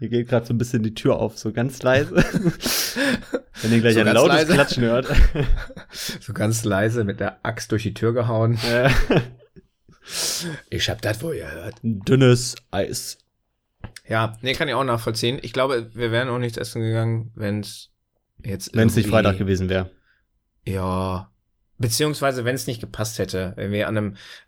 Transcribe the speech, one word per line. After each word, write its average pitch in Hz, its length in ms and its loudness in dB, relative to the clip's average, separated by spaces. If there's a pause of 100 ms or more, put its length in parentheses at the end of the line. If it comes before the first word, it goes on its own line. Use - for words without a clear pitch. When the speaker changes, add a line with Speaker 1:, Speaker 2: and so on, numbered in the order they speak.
Speaker 1:
Hier 117 100 -6
geht 117 180 0
grad 120 200 0
so 123 80 0
ein - 20 2
bisschen 120 240 -2
die 107 140 -2
Tür - 240 0
auf, 107 180 -4
so 110 160 -6
ganz 113 300 -4
leise. 135 320 2
<laughs> - 1500 -2
Wenn 110 120 2
ihr 117 80 6
gleich 113 120 4
Speaker 2:
So 113 60 6
Speaker 1:
ein 107 80 4
Speaker 2:
ganz 110 100 4
Speaker 1:
lautes 143 200 8
Speaker 2:
leise. 160 160 4
Speaker 1:
Klatschen 135 320 4
hört. 120 220 2 (540)
Speaker 2:
<laughs> - 580 -12
So - 140 -10
ganz 110 300 0
leise 110 400 0
mit 98 160 -4
der - 260 -6
Axt - 260 -8
durch 107 120 0
die 113 100 -4
Tür 117 220 0
gehauen. 117 420 0 (100)
Speaker 1:
Ja. 123 220 4 (1800)
Speaker 2:
Ich - 180 -2
hab 95 140 -6
das 107 180 -4
wohl 160 140 -6
gehört. - 480 -12
Speaker 1:
Ein 113 160 -2
dünnes 123 560 4 (160)
Eis. - 480 -4 (880)
Speaker 2:
Ja, 110 340 -2
nee, 131 120 -2
kann 156 140 -2
ich 127 60 -2
auch 131 100 0
nachvollziehen. 120 600 -2
Ich 110 100 -12
glaube, 127 400 -2
wir 113 180 -4
wären 123 180 0
auch 120 100 -4
nichts 117 180 -4
essen - 240 -6
gegangen, 113 540 -2
wenn's 101 560 -6 (520)
jetzt - 320 -8
Speaker 1:
Wenn's 110 200 4
nicht 110 100 4
Speaker 2:
irgendwie 104 60 -2 (120)
Speaker 1:
Freitag 101 140 2
gewesen 92 320 0
wär. 92 220 -2 (760)
Speaker 2:
Ja. 95 640 -4 (500)
Beziehungsweise, 127 680 -2
wenn's 127 220 -4
nicht 127 120 -6
gepasst - 400 -8
hätte. 92 360 -4
Wenn 101 160 -6
wir 104 160 -2
an 107 100 -4
einem, 101 180 -4 (320)